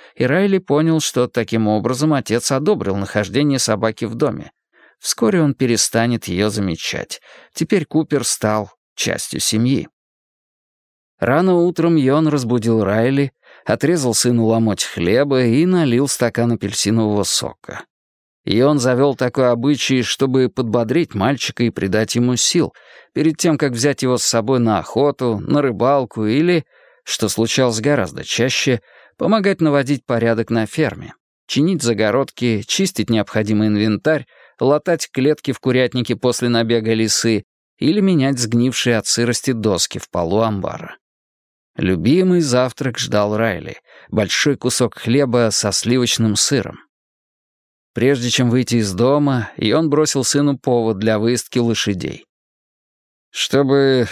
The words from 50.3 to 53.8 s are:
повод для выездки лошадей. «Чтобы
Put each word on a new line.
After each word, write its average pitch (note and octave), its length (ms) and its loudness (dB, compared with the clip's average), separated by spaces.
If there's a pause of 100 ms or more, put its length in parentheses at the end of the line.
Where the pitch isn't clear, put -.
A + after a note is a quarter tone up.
повод A2+ 400 0
для A2 200 2
выездки A2+ 400 0
лошадей. G2+ 680 -2 (1040)
«Чтобы C3+ 800 2